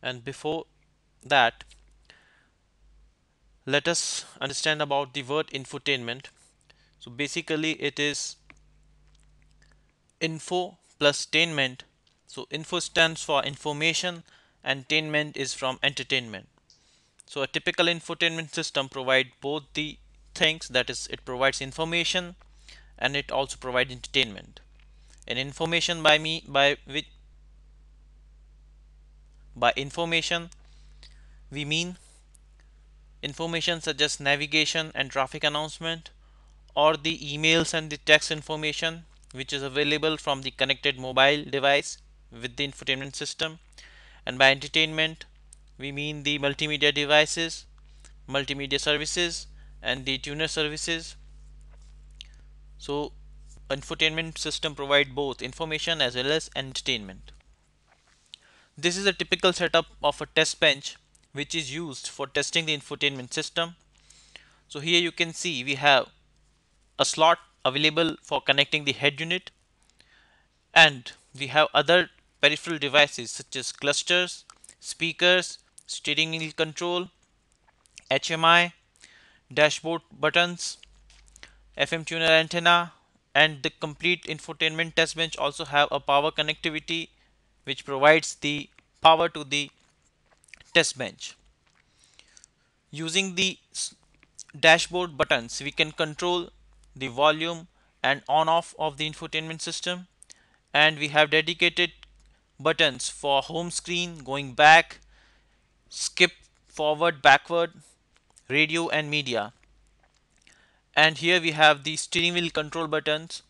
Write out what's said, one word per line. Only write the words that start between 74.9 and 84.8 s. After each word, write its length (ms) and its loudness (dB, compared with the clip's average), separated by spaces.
steering 440 -2
wheel 220 -6
control, 560 -4
H 200 -2
M 140 -2
I, 280 6
dashboard 500 2
buttons, 600 0
F 160 0
M 120 -6
tuner 200 -4
antenna, 680 4
and 280 4
the 80 -2
complete 540 -4
infotainment 720 -4